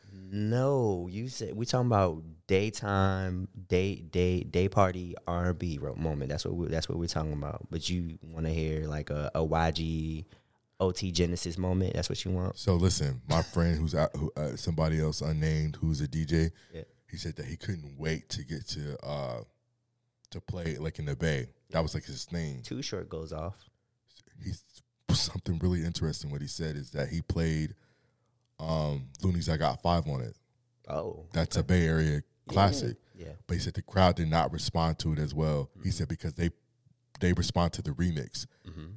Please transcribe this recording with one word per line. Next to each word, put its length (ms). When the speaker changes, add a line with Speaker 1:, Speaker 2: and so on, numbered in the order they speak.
Speaker 1:
No, 760
you 180
said, 260
we 120
talking 220
about 340
daytime, 1000
day, 280
day, 460
day 240
party 480
R 220
and 80
B 200
ro-, 160
moment. 360
That's 160
what 80
we, 140
that's 200
what 100
we're 80
talking 280
about. 360
But 200
you 320
wanna 260
hear, 400
like, 220
a, 240
a 100
Y 280
G 520
O 100
T 220
Genesis 460
moment? 340
That's 160
what 160
you 60
want? 260
Speaker 2:
So 200
listen, 520
my 140
friend 360
who's 160
out, 220
who, 180
uh, 220
somebody 460
else 180
unnamed 560
who's 240
a 80
D 160
J, 260
Speaker 1:
Yeah. 120
Speaker 2:
he 80
said 180
that 80
he 140
couldn't 400
wait 320
to 120
get 260
to, 360
uh, 380
to 100
play, 380
like, 200
in 60
the 100
Bay. 340
That 100
was, 100
like, 140
his 180
thing. 380
Speaker 1:
Too 180
Short 300
goes 240
off. 220
Speaker 2:
He's, 220
something 460
really 260
interesting 460
what 100
he 80
said 260
is 180
that 180
he 100
played, 540
um, 500
Looney's 260
I 100
Got 240
Five 260
on 140
It. 120
Speaker 1:
Oh, 440
Speaker 2:
That's 240
Speaker 1:
okay. 40
Speaker 2:
a 40
Bay 220
Area 280
Speaker 1:
Yeah, 60
Speaker 2:
classic. 480
Speaker 1:
yeah. 180
Speaker 2:
But 80
he 60
said 140
the 80
crowd 340
did 120
not 240
respond 480
to 120
it 60
as 160
well. 400
He 60
Speaker 1:
Mm-hmm. 100
Speaker 2:
said 180
because 260
they, 160
they 140
respond 400
to 80
the 80
remix. 560
Speaker 1:
Mm-hmm. 180